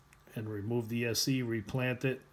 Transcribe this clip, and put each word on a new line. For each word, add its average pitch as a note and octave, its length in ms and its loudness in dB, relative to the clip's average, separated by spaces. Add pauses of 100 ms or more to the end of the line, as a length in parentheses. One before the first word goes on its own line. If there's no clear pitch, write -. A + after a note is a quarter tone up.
(340)
and G#2+ 140 -4
remove G#2+ 400 -2
the A#2 120 0
E A#2 60 0
S A2+ 140 0
C, C3 220 2
replant B2 640 0
it, B2+ 160 0 (100)